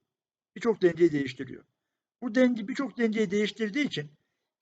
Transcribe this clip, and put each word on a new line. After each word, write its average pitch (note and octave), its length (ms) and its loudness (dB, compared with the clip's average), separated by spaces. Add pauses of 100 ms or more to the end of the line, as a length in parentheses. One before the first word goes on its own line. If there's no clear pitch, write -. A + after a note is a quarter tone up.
(560)
Birçok G#3+ 260 0
dengeyi E3+ 300 4
değiştiriyor. C3+ 520 -6 (580)
Bu A#3 120 -4
denge, B3 340 4
birçok C4 300 -6
dengeyi A3 320 0
değiştirdiği G#3+ 560 -2
için D3 240 -8 (520)